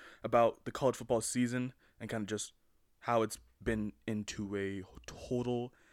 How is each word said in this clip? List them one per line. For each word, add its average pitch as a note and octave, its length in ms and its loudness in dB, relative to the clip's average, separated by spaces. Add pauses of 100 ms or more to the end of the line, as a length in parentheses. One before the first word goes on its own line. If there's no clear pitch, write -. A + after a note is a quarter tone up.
(240)
about A#2 400 4
the - 80 -8
college B2+ 240 2
football A#2+ 240 2
season B2 540 0 (260)
and A2+ 100 -10
kind A2+ 120 -4
of G2+ 60 -4
just G#2 260 -6 (460)
how A#2 240 2
it's G#2+ 140 -4 (260)
been G#2+ 300 0 (140)
into G#2 480 -4
a G2 280 -4 (220)
total B2 680 -4 (200)